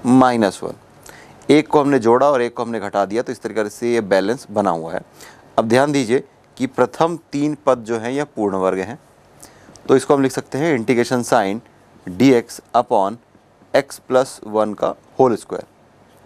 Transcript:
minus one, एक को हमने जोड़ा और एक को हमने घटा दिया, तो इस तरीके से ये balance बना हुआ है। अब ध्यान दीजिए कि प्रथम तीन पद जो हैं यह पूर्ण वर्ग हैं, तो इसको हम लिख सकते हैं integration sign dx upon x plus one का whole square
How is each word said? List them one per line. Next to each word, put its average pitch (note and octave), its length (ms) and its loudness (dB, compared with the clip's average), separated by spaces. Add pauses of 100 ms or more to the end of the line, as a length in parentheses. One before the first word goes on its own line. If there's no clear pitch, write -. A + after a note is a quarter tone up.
minus B2 580 4
one, E2 100 -10 (760)
एक D3 180 4
को D3+ 140 2
हमने C#3 180 2
जोड़ा A#2+ 300 4
और C3+ 120 0
एक A#2+ 140 -4
को B2+ 80 -6
हमने A2+ 160 -8
घटा G2+ 260 -2
दिया, G#2 160 -4
तो C3 100 -10
इस A#2+ 100 -14
तरीके G#2+ 280 -6
से A#2+ 240 -4
ये A#2 100 0
balance G2 480 0
बना G#2 200 0
हुआ E2 220 -6
है। - 80 -8 (580)
अब A2+ 100 0
ध्यान C3+ 220 4
दीजिए C3+ 320 0 (340)
कि C3 100 -4
प्रथम D#3+ 500 0 (140)
तीन D3 340 -4
पद B2+ 180 0
जो A2+ 160 -4
हैं A2+ 120 -8
यह C#3 140 -4
पूर्ण G#2 320 -4
वर्ग F#2 220 0
हैं, G2+ 200 -8 (880)
तो C3 80 4
इसको C3+ 180 2
हम C#3 100 2
लिख C3 80 0
सकते - 260 -8
हैं D3+ 200 -2
integration A#2+ 460 -2
sign A2 360 -2 (480)
dx A#2 520 2 (160)
upon A2 400 0 (580)
x C#3 260 -4 (100)
plus C3 200 2 (240)
one G#2 260 -2
का - 140 -2 (260)
whole B2+ 160 4
square - 300 -10 (600)